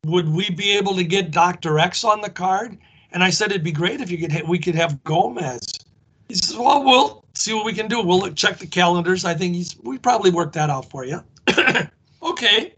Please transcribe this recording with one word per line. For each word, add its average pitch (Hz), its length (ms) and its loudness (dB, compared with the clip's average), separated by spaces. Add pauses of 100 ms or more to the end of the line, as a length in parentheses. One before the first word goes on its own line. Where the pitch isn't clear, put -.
would 160 240 2
we 190 220 -2
be 202 260 0
able 196 180 0
to 180 80 0
get 175 280 0
Doctor 170 480 2
X 180 240 0
on 214 180 2
the 208 80 -6
card?" 190 480 -4 (340)
And 175 120 2
I 185 80 6
said, 202 200 0
"It'd 190 120 -2
be 170 80 -2
great 185 300 -2
if 180 100 -6
you 170 60 -4
could 160 140 -4
ha-, 160 160 -4
we 175 120 0
could 170 160 -2
have 160 280 0
Gomez." 151 580 -2 (680)
He 214 80 -10
says, 311 220 -4
"Well, 294 260 2
we'll 262 400 4 (100)
see - 200 -4
what 214 120 -2
we 220 80 -2
can 214 140 -6
do. 233 140 -2
We'll 185 320 2
check 196 260 0
the 180 80 -16
calendars. 180 580 2
I 170 80 0
think 175 220 -2
he's, 175 260 -8
we 254 160 -8
probably 233 320 2
work 165 240 0
that 151 160 0
out 135 200 -4
for 135 160 -12
you." 151 180 -8 (240)
<clears throat> - 400 2 (360)
Okay. - 540 0